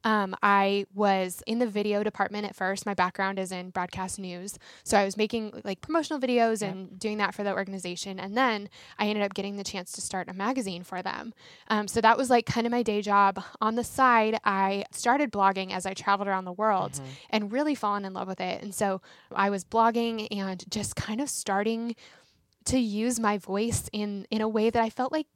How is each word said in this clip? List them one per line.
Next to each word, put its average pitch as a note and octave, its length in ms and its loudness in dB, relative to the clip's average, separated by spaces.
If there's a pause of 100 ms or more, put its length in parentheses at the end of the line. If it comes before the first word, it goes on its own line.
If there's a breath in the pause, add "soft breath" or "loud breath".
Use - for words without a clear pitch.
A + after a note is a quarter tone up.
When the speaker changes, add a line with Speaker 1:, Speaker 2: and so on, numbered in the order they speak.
Speaker 1:
Um, G#3 380 2
I G3+ 520 4
was F#3+ 520 0
in A3+ 140 -2
the B3 80 2
video G#3 360 0
department G#3 420 -2
at G3 100 -10
first. G3 300 -4
My G#3 80 -2
background F#3+ 460 0
is F#3+ 120 -4
in F3+ 180 -8
broadcast F3+ 500 -4
news. F#3 380 -10 (260 loud breath)
So A3 140 2
I G3+ 80 6
was G3 120 -4
making, G#3+ 460 -2
like, F#3+ 180 -6
promotional D#4 380 -2
videos A#3 420 2
Speaker 2:
Yep. G3 100 -2
Speaker 1:
and F#3+ 280 -10
doing G#3+ 180 -4
that G3+ 180 2
for G#3 80 -6
the G3 100 -2
organization. F#3+ 680 -6
And G3 160 -8
then A3 340 2 (280 loud breath)
I G#3+ 100 0
ended G#3 160 0
up G3 100 -2
getting G3+ 240 -6
the G3 60 -8
chance F#3 300 -8
to - 80 -12
start - 280 -6
a - 40 -12
magazine G3 500 -2
for F#3 180 -8
them. - 320 -8 (340 loud breath)
Um, G#3 200 0
so A3+ 140 0
that A3 160 8
was, B3+ 120 0
like, A#3 160 6
kind A#3 200 -2
of A#3 60 0
my A#3+ 120 2
day G#3 180 0
job. G3 420 4 (180)
On A3 140 2
the A#3+ 80 0
side, A#3 600 4
I G3 480 0
started C4 400 2
blogging F#3+ 400 2
as F#3 140 -4
I F#3+ 80 -4
traveled G3 340 0
around F#3+ 180 0
the F3+ 60 -8
world G3 420 0
Speaker 2:
Mm-hmm. C3+ 120 -10 (240 loud breath)
Speaker 1:
and G#3 220 0
really C#4+ 240 0
fallen G3+ 300 -2
in F#3+ 80 -8
love G3 140 -6
with F#3 140 -8
it. F3+ 220 -4
And G3+ 100 -10
so G3 280 0 (320 loud breath)
I G3 160 2
was G3 140 -2
blogging A3+ 680 2
and F#3+ 380 -6
just - 260 -6
kind A3 260 -4
of C#4+ 80 -4
starting A3+ 680 -2 (680 loud breath)
to C4 140 2
use A3+ 400 0
my G#3 180 2
voice G#3 560 -2
in, G#3 380 -4
in A3 100 0
a A3 80 2
way G#3+ 200 2
that A#3 120 2
I A3+ 80 0
felt B3+ 220 -4
like D#4 240 -2